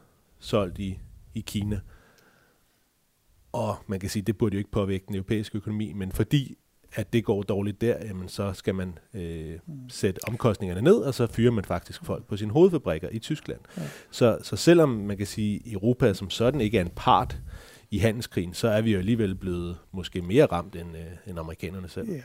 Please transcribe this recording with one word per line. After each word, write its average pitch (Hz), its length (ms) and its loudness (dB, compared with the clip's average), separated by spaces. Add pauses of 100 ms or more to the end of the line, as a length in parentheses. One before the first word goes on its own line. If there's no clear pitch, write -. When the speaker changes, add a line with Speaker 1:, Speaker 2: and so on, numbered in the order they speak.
(380)
Speaker 1:
solgt 95 400 -2
i, 95 220 -6 (340)
i 110 60 -4
Kina. 104 400 -4 (1700)
Og 107 240 -4 (100)
man 98 140 -4
kan 95 100 -6
sige, 104 120 -2
det 101 160 -2
burde 104 160 2
jo 98 40 0
ikke 101 120 -4
påvirke 98 380 -2
den 104 60 -6
europæiske 104 420 -4
økonomi, 107 360 -4
men 95 200 -6
fordi 131 460 0 (340)
at - 200 -4
det 113 120 2
går 101 180 0
dårligt 101 380 -2
der, 117 260 0
jamen, 92 220 -8
så 98 240 -4
skal 98 220 -2
man, 92 240 -6 (160)
øh, 82 520 -8
Speaker 2:
Mm. 135 220 -14
Speaker 1:
sætte 98 400 -2
omkostningerne 101 540 0
ned, 175 120 8
og 139 200 2
så 120 120 2
fyrer 117 260 4
man 107 120 -2
faktisk - 400 -6
folk - 200 -6
på 107 120 -6
sine 104 160 -6
hovedfabrikker 156 600 4
i 113 60 -6
Tyskland. - 420 -8 (160)
Speaker 2:
Ja. 175 60 -8 (280)
Speaker 1:
Så, 110 320 6
så - 140 -6
selvom 160 320 8
man 101 280 -2
kan 98 100 -4
sige, 104 460 -2
Europa 110 400 4
som 92 180 -4
sådan 127 300 2
ikke 107 180 2
er 90 40 6
en 87 140 -2
part 117 440 4 (500)
i 101 80 -2
handelskrigen, 101 560 0
så - 140 0
er 107 120 4
vi 110 120 4
jo 98 60 2
alligevel 101 360 2
blevet 87 420 -4 (160)
måske 90 300 -6
mere 110 240 6
ramt 87 300 -4
end, 85 200 -10
øh, 82 340 -14
end 87 80 -10
amerikanerne 85 500 -10
selv. 98 200 -8
Speaker 2:
Ja, 160 160 -8